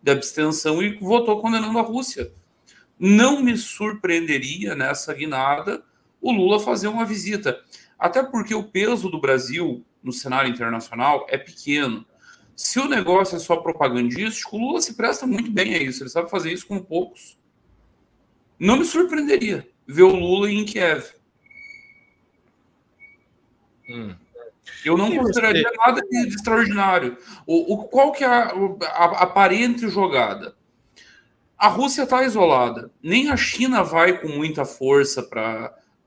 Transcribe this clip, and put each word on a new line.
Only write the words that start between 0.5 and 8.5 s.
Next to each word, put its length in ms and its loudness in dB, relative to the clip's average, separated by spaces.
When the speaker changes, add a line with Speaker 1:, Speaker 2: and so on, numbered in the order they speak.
Speaker 1:
e 160 -4
votou 420 2
condenando 380 -2
a 40 2
Rússia. 500 -6
Não 440 6
me 140 2
surpreenderia 1200 -4
nessa 400 -4
guinada 680 -4
o 100 -2
Lula 300 2
fazer 280 -2
uma 160 -2
visita, 560 -4
até 240 0
porque 320 -4